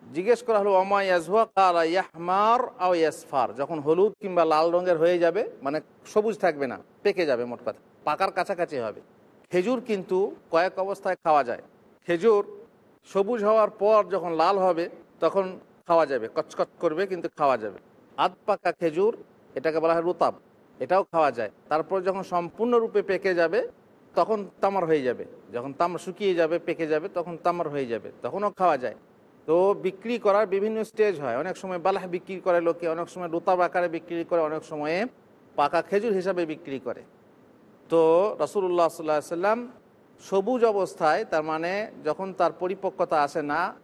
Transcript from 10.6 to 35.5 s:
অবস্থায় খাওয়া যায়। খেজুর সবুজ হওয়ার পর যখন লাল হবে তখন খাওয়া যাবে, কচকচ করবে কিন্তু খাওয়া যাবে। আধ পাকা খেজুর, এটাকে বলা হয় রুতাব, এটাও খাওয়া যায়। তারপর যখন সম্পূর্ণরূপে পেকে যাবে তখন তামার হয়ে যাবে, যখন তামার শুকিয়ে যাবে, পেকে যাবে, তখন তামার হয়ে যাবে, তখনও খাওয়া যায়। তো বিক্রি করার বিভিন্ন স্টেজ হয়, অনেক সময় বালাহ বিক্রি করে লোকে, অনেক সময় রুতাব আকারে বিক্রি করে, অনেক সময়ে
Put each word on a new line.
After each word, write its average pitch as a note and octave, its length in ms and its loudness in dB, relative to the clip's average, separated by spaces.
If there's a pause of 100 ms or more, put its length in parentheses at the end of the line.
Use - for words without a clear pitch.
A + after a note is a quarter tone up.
অবস্থায় F#3+ 360 -4
খাওয়া D3+ 280 2
যায়। A#2 180 -6 (460)
খেজুর G3+ 380 2 (680)
সবুজ G3+ 300 0
হওয়ার G#3+ 260 4
পর G#3 420 2
যখন F3 200 -2
লাল E3 260 4
হবে F3+ 320 0 (300)
তখন F#3 400 0 (280)
খাওয়া E3 180 4
যাবে, B2+ 300 -2
কচকচ E3+ 320 -4 (120)
করবে E3+ 280 -2
কিন্তু F3 300 -6
খাওয়া C#3 200 2
যাবে। G#2+ 220 -8 (380)
আধ F3 140 2 (140)
পাকা F#3+ 260 0
খেজুর, E3+ 460 0 (380)
এটাকে D#3 240 -2
বলা E3 140 2
হয় E3+ 80 0
রুতাব, E3 320 0 (460)
এটাও F3+ 240 2
খাওয়া D#3 280 2
যায়। A2+ 200 -4 (180)
তারপর D#3+ 320 0
যখন F#3+ 220 -2
সম্পূর্ণরূপে G#3 800 0
পেকে F#3+ 340 0
যাবে E3+ 320 0 (480)
তখন G3 320 0 (140)
তামার G3 240 2
হয়ে D#3 180 2
যাবে, A2 220 -2 (280)
যখন B2 200 -8
তামার E3+ 260 -2
শুকিয়ে F#3 360 -2
যাবে, E3 240 2
পেকে E3 280 -4
যাবে, D#3 220 -2
তখন E3+ 280 -8
তামার E3+ 320 -2
হয়ে C#3+ 160 -4
যাবে, A2+ 260 -6 (100)
তখনও F#3 280 -4
খাওয়া F3+ 280 2
যায়। A#2+ 180 -6 (500)
তো F#3 280 4
বিক্রি F#3+ 460 -4
করার G3+ 280 4
বিভিন্ন G#3+ 360 -2
স্টেজ G#3 360 0
হয়, B2 180 -2
অনেক E3 200 -6
সময় F#3 220 -8
বালাহ F#3 280 -2
বিক্রি F3+ 320 -8
করে F3 220 2
লোকে, E3+ 260 -2
অনেক D#3+ 220 -4
সময় F3+ 180 -10
রুতাব E3+ 340 0
আকারে F3 280 0
বিক্রি E3 340 -8
করে, E3+ 180 0
অনেক D#3 220 -4
সময়ে D#3+ 420 -4 (500)